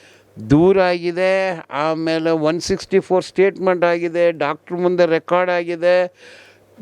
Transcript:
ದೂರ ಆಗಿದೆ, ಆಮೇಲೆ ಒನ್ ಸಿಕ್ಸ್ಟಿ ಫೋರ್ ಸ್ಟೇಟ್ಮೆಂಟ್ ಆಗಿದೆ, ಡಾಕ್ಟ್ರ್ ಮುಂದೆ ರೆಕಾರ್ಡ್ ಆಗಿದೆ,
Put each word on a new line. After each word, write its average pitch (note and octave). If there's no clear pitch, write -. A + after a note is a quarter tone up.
ದೂರ F3+
ಆಗಿದೆ, F3+
ಆಮೇಲೆ D#3+
ಒನ್ D#3+
ಸಿಕ್ಸ್ಟಿ F#3+
ಫೋರ್ F#3
ಸ್ಟೇಟ್ಮೆಂಟ್ F#3
ಆಗಿದೆ, E3+
ಡಾಕ್ಟ್ರ್ D3+
ಮುಂದೆ F3
ರೆಕಾರ್ಡ್ E3+
ಆಗಿದೆ, F3